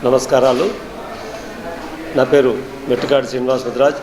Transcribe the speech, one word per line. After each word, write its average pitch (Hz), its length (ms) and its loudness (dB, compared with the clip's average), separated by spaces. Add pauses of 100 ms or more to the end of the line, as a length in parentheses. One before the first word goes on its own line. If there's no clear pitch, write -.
నమస్కారాలు. 131 640 4 (1500)
నా 131 80 4
పేరు 131 400 4 (260)
మెట్టుకాడి 135 380 2
శ్రీనివాస్ 127 380 -2
ముదిరాజ్ 127 380 2